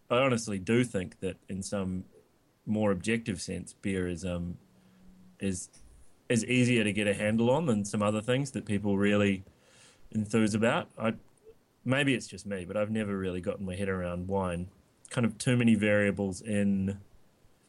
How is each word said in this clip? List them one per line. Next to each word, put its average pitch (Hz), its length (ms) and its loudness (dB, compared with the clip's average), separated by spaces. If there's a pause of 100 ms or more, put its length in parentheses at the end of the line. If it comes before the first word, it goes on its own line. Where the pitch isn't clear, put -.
(100)
I 120 80 2
honestly 113 400 0
do 113 260 2
think 95 360 -6
that 92 180 -6 (100)
in 95 140 -6
some 92 420 -4 (640)
more 107 240 2
objective 101 500 -2
sense, 90 400 -10
beer 95 280 -2
is, 87 160 -6
um, 87 320 -4 (840)
is, 98 300 -4 (600)
is 113 160 2
easier 123 400 4
to 104 80 2
get 101 140 0
a 101 80 4
handle 107 360 2
on 147 160 2
than 104 180 2
some 104 180 -2
other 107 180 2
things 127 300 0
that - 160 -6
people 101 320 0
really 101 440 2 (680)
enthuse 107 420 0
about. 123 340 0 (100)
I, 110 160 -2 (680)
maybe 135 300 2
it's 104 120 -4
just - 200 -16
me, 98 200 -6
but 95 100 -8
I've 107 140 0
never 107 260 -2
really 92 240 -4
gotten 95 240 -6
my 92 100 -6
head 98 140 -4
around 90 400 -4
wine. 92 400 -2 (400)
Kind 120 160 0
of 107 140 -2
too 127 180 2
many 117 180 6
variables 101 680 2
in, 101 560 0 (720)